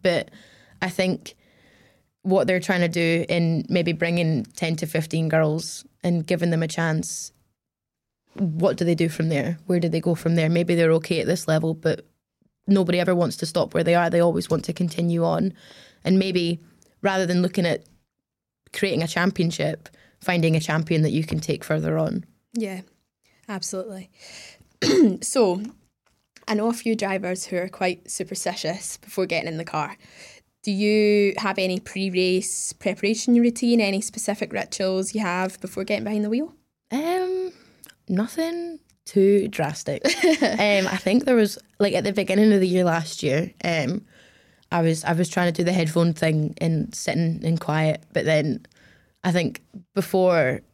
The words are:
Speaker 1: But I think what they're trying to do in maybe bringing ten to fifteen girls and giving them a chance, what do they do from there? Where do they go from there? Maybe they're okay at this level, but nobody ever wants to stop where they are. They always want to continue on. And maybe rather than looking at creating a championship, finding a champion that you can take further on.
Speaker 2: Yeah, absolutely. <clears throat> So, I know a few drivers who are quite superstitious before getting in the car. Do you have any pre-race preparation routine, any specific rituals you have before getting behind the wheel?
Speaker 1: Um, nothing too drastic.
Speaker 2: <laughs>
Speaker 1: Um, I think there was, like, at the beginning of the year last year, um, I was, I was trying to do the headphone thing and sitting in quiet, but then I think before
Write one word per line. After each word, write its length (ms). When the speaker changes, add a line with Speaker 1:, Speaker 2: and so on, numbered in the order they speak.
Speaker 1:
But 280
I 80
think 440
what 240
they're 140
trying 220
to 60
do 400
in 420
maybe 220
bringing 520
ten 320
to 100
fifteen 420
girls 560
and 220
giving 240
them 120
a 60
chance, 640
what 420
do 80
they 100
do 140
from 220
there? 360
Where 140
do 80
they 120
go 140
from 220
there? 140
Maybe 240
they're 180
okay 280
at 60
this 220
level, 260
but 300
nobody 340
ever 140
wants 240
to 80
stop 260
where 100
they 120
are. 160
They 100
always 300
want 160
to 80
continue 500
on. 300
And 140
maybe 420
rather 240
than 160
looking 260
at 180
creating 280
a 60
championship, 800
finding 340
a 60
champion 420
that 100
you 120
can 160
take 240
further 340
on. 260
Speaker 2:
Yeah, 300
absolutely. 640
<clears throat> 400
So, 380
I 80
know 140
a 40
few 220
drivers 520
who 100
are 120
quite 420
superstitious 880
before 280
getting 220
in 100
the 60
car. 320
Do 100
you 680
have 200
any 220
pre-race 960
preparation 600
routine, 460
any 200
specific 520
rituals 600
you 60
have 400
before 240
getting 200
behind 200
the 60
wheel? 240
Speaker 1:
Um, 640
nothing 680
too 440
drastic. 560
Speaker 2:
<laughs> 100
Speaker 1:
Um, 280
I 100
think 280
there 100
was, 240
like, 160
at 100
the 80
beginning 400
of 80
the 80
year 160
last 380
year, 280
um, 380
I 120
was, 220
I 80
was 160
trying 240
to 40
do 80
the 80
headphone 400
thing 480
and 340
sitting 480
in 160
quiet, 440
but 120
then 400
I 80
think 300
before 640